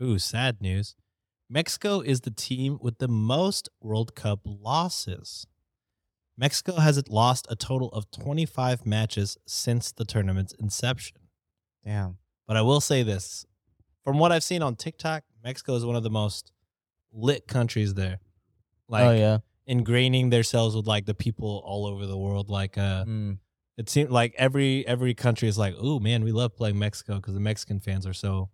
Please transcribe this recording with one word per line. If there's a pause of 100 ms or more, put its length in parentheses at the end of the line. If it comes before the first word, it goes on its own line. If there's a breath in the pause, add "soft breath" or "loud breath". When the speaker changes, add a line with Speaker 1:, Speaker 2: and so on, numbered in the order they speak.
Speaker 1:
Ooh,
sad
news. (520)
Mexico
is
the
team
with
the
most (100)
World
Cup
losses. (920)
Mexico
has
lost
a
total
of
twenty-five
matches
since
the
tournament's
inception. (680)
Speaker 2:
Damn. (300)
Speaker 1:
But
I
will
say
this. (580)
From
what
I've
seen
on
TikTok, (200)
Mexico
is
one
of
the
most (600)
lit
countries
there. (640)
Like,
Speaker 2:
Oh,
yeah. (300)
Speaker 1:
ingraining
themselves
with,
like,
the
people
all
over
the
world.
Like,
uh,
Speaker 2:
Mm. (400)
Speaker 1:
it
seemed
like
every,
every
country
is
like,
"Ooh,
man,
we
love
playing
Mexico
'cause
the
Mexican
fans
are
so,